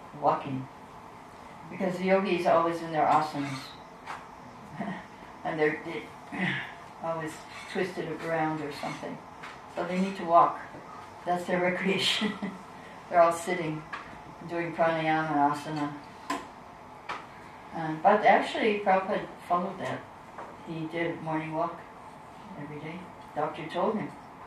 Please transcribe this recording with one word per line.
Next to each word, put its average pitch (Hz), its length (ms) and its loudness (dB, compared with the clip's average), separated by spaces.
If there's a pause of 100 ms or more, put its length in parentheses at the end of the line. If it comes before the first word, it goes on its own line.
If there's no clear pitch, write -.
(220)
walking. 139 460 2 (1000)
Because 180 280 -2
the 185 80 -2
yogi 190 340 6
is 175 60 0
always 170 360 6
in 160 100 -6
their 151 140 4
asanas. 143 540 4 (1200)
<laughs> 202 140 -4 (500)
And 160 140 -2
they're, 151 280 4
they 165 180 -6 (340)
<clears throat> 185 100 2 (560)
always 160 280 -2 (400)
twisted 180 380 -2 (160)
around 160 360 2
or 147 100 -4 (100)
something. - 360 -6 (580)
So 175 100 0
they 185 140 0
need 196 180 2
to 180 80 -4
walk. - 340 8 (680)
That's 180 200 2
their 180 160 2
<laughs> 180 100 4
recreation. 190 640 2 (760)
They're 175 120 10
all 170 100 10
sitting, 165 500 -2 (680)
doing 170 240 -2
pranayama 160 580 4
and 143 220 6
asana. 147 400 -4 (1800)
Um, 156 280 -2
but 208 220 8
actually, 226 540 6
Prabhupada 190 460 4 (220)
followed 175 320 2
that. 131 220 -4 (640)
He 160 200 -4
did 170 340 -2
morning 156 320 -2
walk 165 260 0 (840)
every 151 180 -8
day. 160 200 -8 (360)
Doctor 156 320 0
told 202 280 2
him. 147 140 -2 (360)